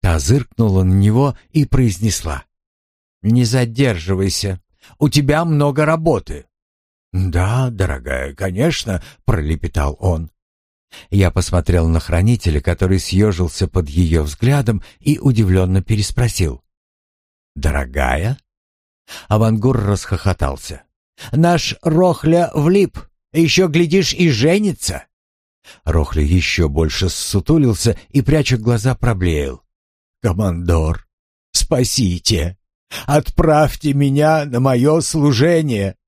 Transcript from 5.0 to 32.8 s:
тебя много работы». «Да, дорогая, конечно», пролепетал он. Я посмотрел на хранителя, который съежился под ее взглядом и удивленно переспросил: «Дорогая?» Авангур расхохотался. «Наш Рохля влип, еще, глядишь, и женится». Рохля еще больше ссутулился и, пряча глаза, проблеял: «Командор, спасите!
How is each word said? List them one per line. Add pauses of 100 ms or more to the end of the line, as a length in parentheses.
тебя
много
работы». (680)
«Да,
дорогая,
конечно», (220)
пролепетал
он. (800)
Я
посмотрел
на
хранителя,
который
съежился
под
ее
взглядом (180)
и
удивленно
переспросил: (920)
«Дорогая?» (880)
Авангур
расхохотался. (500)
«Наш
Рохля
влип, (340)
еще,
глядишь,
и
женится». (800)
Рохля
еще
больше
ссутулился (120)
и,
пряча
глаза,
проблеял: (600)
«Командор, (440)
спасите! (500)